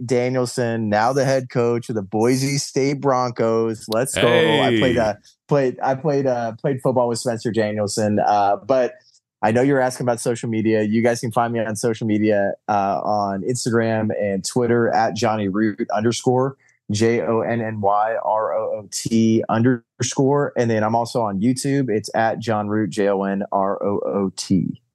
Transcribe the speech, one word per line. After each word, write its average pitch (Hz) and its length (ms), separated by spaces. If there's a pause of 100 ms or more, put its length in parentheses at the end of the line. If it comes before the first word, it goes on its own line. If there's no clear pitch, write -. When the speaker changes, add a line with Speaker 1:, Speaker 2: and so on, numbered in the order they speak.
Speaker 1:
Danielson, 123 840
now 110 240
the 139 100
head 135 240
coach 120 400
of 120 60
the 107 80
Boise 127 560
State 139 420
Broncos. 117 880
Let's 110 260
go! 117 140
I 135 440
Speaker 2:
Hey. 113 60
Speaker 1:
played, 120 200
uh, 107 160 (340)
played, 131 340
I 135 120
played, 139 320
uh, 120 340
played 135 220
football 123 260
with 117 120
Spencer 117 320
Danielson. 107 680
Uh, 101 380
but 120 400 (440)
I 107 100
know 120 120
you're 139 180
asking 127 240
about 120 160
social 120 300
media. 110 320
You 107 180
guys 117 200
can 117 120
find 117 180
me 117 100
on 110 140
social 117 320
media, 104 460 (160)
uh, 98 340
on 98 420
Instagram 113 680 (100)
and 98 240
Twitter 117 460
at 110 260
Johnny 110 320
Root 104 420
underscore, 123 680 (320)
J 113 320
O 113 180
N 113 220
N 110 180
Y 104 420
R 107 300
O 107 260
O 101 120
T 113 580
underscore. 131 1080
And 120 160
then 107 140
I'm 110 100
also 117 280
on 101 180
YouTube. 131 480
It's 104 260
at 110 260
John 107 280
Root, 104 220
J 101 180
O 98 140
N 98 200 (100)
R 98 300
O 101 220
O 95 320
T. - 460 (120)